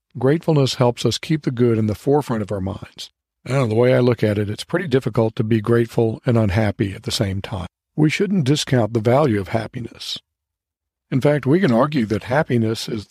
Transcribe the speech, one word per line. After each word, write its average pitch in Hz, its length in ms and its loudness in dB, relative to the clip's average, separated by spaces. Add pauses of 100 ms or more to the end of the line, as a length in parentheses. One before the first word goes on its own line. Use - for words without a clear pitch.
(180)
Gratefulness 139 580 2
helps 123 300 0
us 117 120 0
keep 156 240 -4
the 151 100 -2
good 117 260 2
in 110 100 2
the 104 80 -2
forefront 135 460 0
of 101 120 -6
our 98 80 -4
minds. - 500 -10 (340)
I - 40 -10
don't 131 140 0
know, 117 40 0
the 107 80 0
way 123 200 4
I 127 40 4
look 123 240 2
at 104 140 2
it, 104 120 -2
it's - 140 -10
pretty 175 240 -4
difficult 117 480 0
to - 80 -2
be 110 160 0
grateful 117 640 0
and 117 120 2
unhappy 104 560 0
at 107 100 -14
the 110 80 -8
same 101 300 -2
time. 90 260 -8 (260)
We 156 160 2
shouldn't 190 360 0
discount 123 480 0
the 117 80 0
value 120 400 2
of 92 80 -10
happiness. - 680 -8 (920)
In 135 100 0
fact, 147 260 0
we 156 120 4
can 190 120 2
argue 131 340 2
that 101 200 -4
happiness 117 640 -2
is 113 240 -8